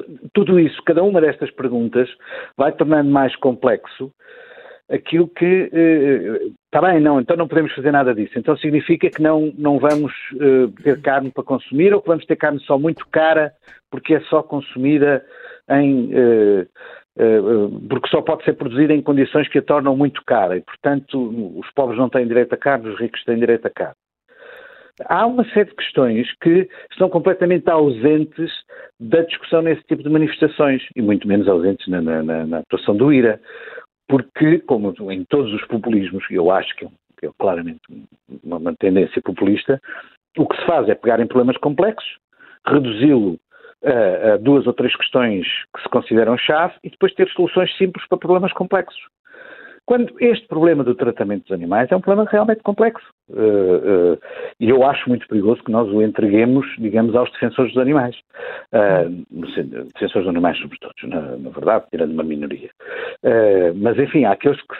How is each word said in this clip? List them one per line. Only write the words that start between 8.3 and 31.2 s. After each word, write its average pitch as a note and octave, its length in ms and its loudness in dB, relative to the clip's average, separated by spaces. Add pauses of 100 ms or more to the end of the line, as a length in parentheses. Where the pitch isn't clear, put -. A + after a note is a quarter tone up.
Então C#3+ 200 0
significa D#3 520 0
que - 120 -6
não, D#3 360 2
não C#3+ 220 0
vamos, D3 340 0 (200)
eh, C3 500 2
ter C#3+ 180 2
carne C#3 300 -2
para C3+ 120 -8
consumir C#3+ 500 0
ou G3+ 80 0
que - 60 -8
vamos D#3+ 180 0
ter D#3+ 100 0
carne D3 260 -2
só C#3+ 160 0
muito D#3 320 -2
cara D#3 420 2 (380)
porque D3+ 260 0
é C#3+ 60 0
só D3+ 220 0
consumida C#3 840 0 (460)
em, C#3 420 2
eh, G#2+ 540 4 (500)
eh, A2+ 220 4 (500)
porque B2 200 -4
só D3+ 120 0
pode D#3+ 220 -4
ser D3 100 0
produzida C#3+ 400 0
em C#3+ 80 2
condições C#3+ 460 0
que - 100 -2
a C3+ 60 2
tornam C#3 320 0
muito C#3+ 280 -2
cara F#2+ 340 0
e, F2 40 -6
portanto, C#3 580 -4 (380)
os - 160 -16
pobres A#2+ 240 0
não B2+ 120 2
têm B2 180 0
direito A#2 260 2
a A#2+ 40 -4
carne, C3 320 -2
os G2+ 100 -10
ricos A#2 240 -6
têm A#2 160 -2
direito A#2 260 2
a G2 60 -2
carne. - 240 -8 (1160)
Há F#3+ 160 0
uma B3 240 0
série G#3 200 0
de - 60 -20
questões A#2 520 0 (140)
que F3+ 280 4 (220)
estão F#3 180 0
completamente F3+ 600 0
ausentes D#3 800 2 (480)
da A#2+ 240 2
discussão - 380 -2
nesse E3 220 -2
tipo D3+ 200 -4
de D3 60 -6
manifestações, D3+ 720 0 (140)
e B2 60 -4
muito G#2 260 0